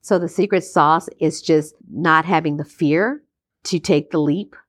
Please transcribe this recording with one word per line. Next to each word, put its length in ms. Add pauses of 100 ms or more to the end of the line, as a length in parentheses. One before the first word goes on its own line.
So 160
the 100
secret 360
sauce 440 (100)
is 240
just 320 (160)
not 340
having 320
the 80
fear 580 (420)
to 140
take 320
the 100
leap 360 (120)